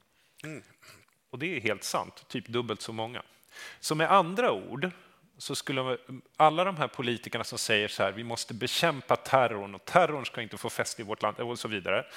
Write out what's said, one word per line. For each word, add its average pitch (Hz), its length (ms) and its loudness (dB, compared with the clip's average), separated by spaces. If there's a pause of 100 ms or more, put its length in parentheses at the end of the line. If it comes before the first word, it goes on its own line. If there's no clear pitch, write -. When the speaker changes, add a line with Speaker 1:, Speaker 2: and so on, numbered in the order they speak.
(440)
Speaker 1:
Mm. 147 200 -12 (680)
Speaker 2:
Och 123 100 -10
det 165 180 -2
är 113 40 -2
helt 104 220 -6
sant, 92 440 -6
typ 123 200 -8
dubbelt 117 340 -4
så 117 120 -10
många. 113 280 -8 (580)
Så - 160 -2
med 160 160 4
andra 190 400 6
ord, 127 400 -4 (460)
så - 180 -6
skulle 131 420 -2 (400)
alla 156 260 6
de 185 140 0
här 143 100 0
politikerna 117 560 -4
som 117 140 -6
säger 107 300 2
så - 160 0
här, 98 80 4
"Vi 107 120 -8
måste 117 300 -6
bekämpa 127 600 2
terrorn 107 600 2
och - 100 -18
terrorn 151 400 4
ska - 160 -6
inte 107 160 -10
få 117 120 -4
fäste - 320 -4
i 107 40 -6
vårt 104 160 -4
land" 104 180 0
och 120 200 -4
så - 80 -6
vidare. 98 380 0 (120)